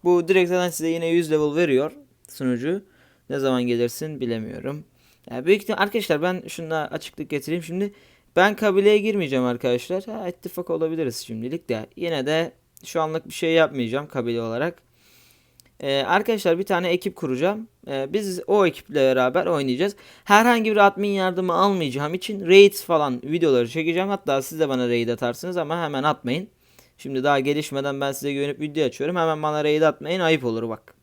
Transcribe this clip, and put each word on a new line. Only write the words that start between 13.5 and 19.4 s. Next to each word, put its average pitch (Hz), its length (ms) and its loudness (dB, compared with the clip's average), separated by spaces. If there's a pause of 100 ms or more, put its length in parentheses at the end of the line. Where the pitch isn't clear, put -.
yapmayacağım 143 560 2
kabile 117 340 -4
olarak. 123 400 -4 (1000)
Ee, 139 260 -2
arkadaşlar, 202 520 2
bir 196 80 -4
tane 180 220 0
ekip 175 280 -2
kuracağım. 170 520 -2 (200)
Ee, 135 240 -4
biz 190 340 -2
o 196 200 4
ekiple 147 340 -2
beraber 131 460 4